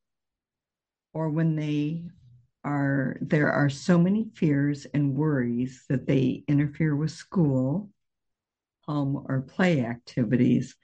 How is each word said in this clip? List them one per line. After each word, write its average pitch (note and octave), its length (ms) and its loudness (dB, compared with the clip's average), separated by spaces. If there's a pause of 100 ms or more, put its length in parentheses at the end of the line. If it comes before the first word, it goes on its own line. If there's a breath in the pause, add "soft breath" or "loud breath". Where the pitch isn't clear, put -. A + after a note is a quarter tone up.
(1120)
or D#3+ 160 -2
when D#3+ 260 0
they D3+ 500 -2 (600)
are, C#3 560 -2
there - 320 0
are C#3+ 160 2
so F3 300 2
many G3 360 2
fears C#3+ 600 0
and C#3+ 200 0
worries B2+ 720 -2
that C3 180 -2
they C3+ 420 0
interfere D3 480 0
with D3+ 140 -2
school, C#3+ 800 -2 (960)
home, C#3+ 420 -2
or - 140 -2
play E3+ 420 0
activities, B2 1000 0